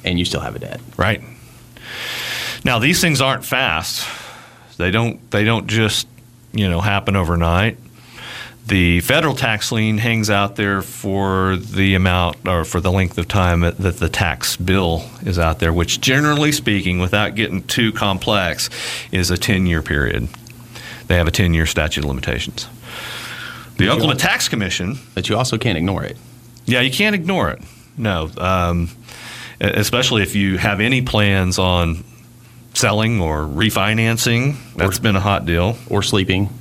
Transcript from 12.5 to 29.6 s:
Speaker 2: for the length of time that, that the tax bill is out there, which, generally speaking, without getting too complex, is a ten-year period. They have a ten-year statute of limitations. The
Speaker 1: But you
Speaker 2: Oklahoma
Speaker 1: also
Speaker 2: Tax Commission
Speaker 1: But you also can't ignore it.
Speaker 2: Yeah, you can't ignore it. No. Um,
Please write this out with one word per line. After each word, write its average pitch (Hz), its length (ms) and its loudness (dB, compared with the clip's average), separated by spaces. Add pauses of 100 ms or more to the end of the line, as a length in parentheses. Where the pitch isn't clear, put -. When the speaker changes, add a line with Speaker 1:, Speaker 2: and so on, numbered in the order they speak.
Speaker 2:
for - 160 -2
the 90 120 0
length 95 260 0
of 87 80 -2
time 87 360 4
that, 85 160 0
that 90 180 0
the 87 120 -2
tax - 480 -2
bill 90 460 0 (220)
is 92 120 -2
out 80 220 2
there, 82 140 2
which, 85 280 0
generally 147 520 2
speaking, 92 480 0
without 92 340 0
getting 98 300 -2
too 110 280 2
complex, 95 800 0 (400)
is 90 220 0
a 87 40 0
ten-year 90 460 0
period. 64 460 -2 (800)
They 90 80 4
have 82 100 4
a 82 60 0
ten-year 82 340 2
statute 78 380 -2
of 73 40 -2
limitations. - 580 -6
The - 1120 -14
Speaker 1:
But - 60 6
you 98 60 4
Speaker 2:
Oklahoma 123 220 2
Speaker 1:
also 160 160 0
Speaker 2:
Tax 240 200 0
Commission 101 500 -4 (160)
Speaker 1:
But 92 140 -4
you 104 80 2
also 120 220 0
can't 107 180 0
ignore 85 280 -2
it. - 120 -10 (500)
Speaker 2:
Yeah, 123 160 4
you 131 100 2
can't 208 240 2
ignore 160 340 0
it. - 100 -8 (360)
No. 90 400 -2
Um, 87 540 0 (680)